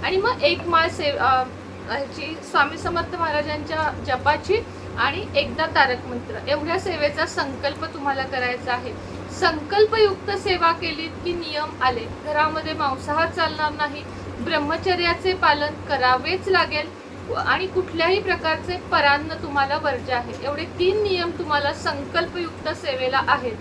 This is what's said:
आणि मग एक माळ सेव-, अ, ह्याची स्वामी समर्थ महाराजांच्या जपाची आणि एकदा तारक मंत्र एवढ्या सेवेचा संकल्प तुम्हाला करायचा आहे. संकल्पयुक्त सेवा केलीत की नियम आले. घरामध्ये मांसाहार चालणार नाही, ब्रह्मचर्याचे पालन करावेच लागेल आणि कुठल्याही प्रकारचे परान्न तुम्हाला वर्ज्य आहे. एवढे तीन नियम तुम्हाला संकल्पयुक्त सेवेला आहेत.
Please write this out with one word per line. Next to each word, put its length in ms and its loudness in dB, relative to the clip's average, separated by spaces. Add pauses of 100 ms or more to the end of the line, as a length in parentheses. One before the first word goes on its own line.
आणि 120 2
मग 260 2
एक 240 2
माळ 220 4
सेव-, 300 -2
अ, 260 4 (440)
ह्याची 500 -6 (120)
स्वामी 280 4
समर्थ 380 -2
महाराजांच्या 720 0 (160)
जपाची 580 2 (340)
आणि 280 0 (100)
एकदा 300 0
तारक 400 2
मंत्र 280 -8 (140)
एवढ्या 300 0
सेवेचा 480 0
संकल्प 580 -4
तुम्हाला 380 -4
करायचा 500 -2
आहे. 200 -4 (480)
संकल्पयुक्त 920 4
सेवा 420 2
केलीत 380 -4 (140)
की 80 -2
नियम 500 -4
आले. 220 2 (200)
घरामध्ये 480 0
मांसाहार 560 0
चालणार 440 0
नाही, 300 -2 (380)
ब्रह्मचर्याचे 960 2
पालन 400 4 (140)
करावेच 600 2
लागेल 380 2 (480)
आणि 320 2
कुठल्याही 540 2
प्रकारचे 560 0
परान्न 560 2 (100)
तुम्हाला 340 0
वर्ज्य 360 -2
आहे. 200 -2 (120)
एवढे 200 -4
तीन 380 2
नियम 280 0
तुम्हाला 420 0
संकल्पयुक्त 960 -4
सेवेला 600 0
आहेत. 320 2